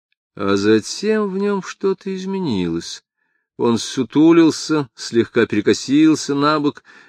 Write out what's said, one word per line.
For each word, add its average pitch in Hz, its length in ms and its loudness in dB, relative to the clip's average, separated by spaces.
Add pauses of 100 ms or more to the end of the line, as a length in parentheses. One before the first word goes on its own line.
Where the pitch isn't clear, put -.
(340)
А 98 220 -2
затем 110 720 0
в 185 100 -6
нём 202 240 -2
что-то - 520 -6
изменилось. 139 920 -4 (520)
Он 120 220 0
ссутулился, 156 1160 2
слегка 113 520 0
перекосился 139 880 0
набок 147 500 -2 (240)